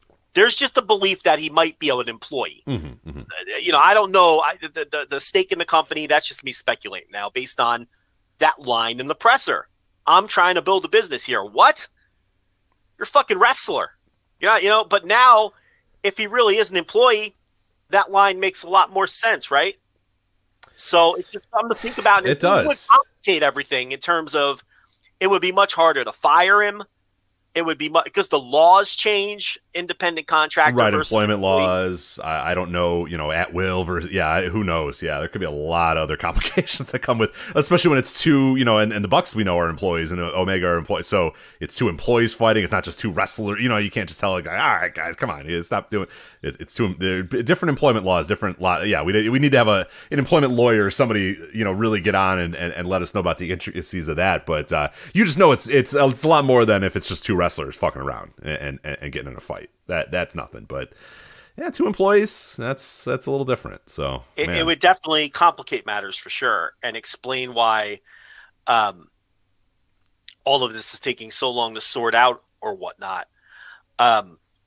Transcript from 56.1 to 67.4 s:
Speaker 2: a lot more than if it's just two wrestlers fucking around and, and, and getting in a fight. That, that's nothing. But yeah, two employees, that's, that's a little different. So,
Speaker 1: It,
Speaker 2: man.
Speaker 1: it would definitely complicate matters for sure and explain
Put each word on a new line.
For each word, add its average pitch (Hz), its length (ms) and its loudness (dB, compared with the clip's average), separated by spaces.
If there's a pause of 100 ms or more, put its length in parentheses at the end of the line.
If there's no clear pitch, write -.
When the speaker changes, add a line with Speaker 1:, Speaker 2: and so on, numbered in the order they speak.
Speaker 2:
a 156 40 2
lot 151 180 4
more 127 180 6
than 101 200 2
if 95 120 -2
it's 95 140 -4
just 95 160 -8
two 107 100 -2
wrestlers 82 400 -2
fucking 78 240 -4
around 64 340 -10 (100)
and, 71 400 -10
and, 73 180 -10
and 71 100 -12
getting 67 200 -12
in 60 40 -16
a - 40 -18
fight. - 320 -14 (160)
That, 85 240 -4
that's 87 240 -6
nothing. 55 300 -12
But 67 280 -10 (640)
yeah, 330 140 -10
two - 160 -2
employees, 202 720 0
that's, 127 460 -8
that's 131 200 -6
a 131 60 -6
little 139 160 -4
different. - 420 -8
So, 67 320 -8 (140)
Speaker 1:
It, - 100 -4
Speaker 2:
man. 180 140 -4
Speaker 1:
it 160 80 -2
would 165 120 0
definitely 160 500 0
complicate 143 580 -2
matters 101 280 -8
for - 140 -16
sure 104 440 -2 (100)
and 113 120 -8
explain 127 600 -8